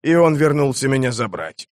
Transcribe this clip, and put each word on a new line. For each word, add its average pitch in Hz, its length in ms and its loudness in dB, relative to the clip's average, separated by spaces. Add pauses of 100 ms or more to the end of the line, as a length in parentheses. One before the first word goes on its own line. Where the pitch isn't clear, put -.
и 160 120 2
он 170 200 4
вернулся 143 520 0
меня 131 240 0
забрать. 90 640 -8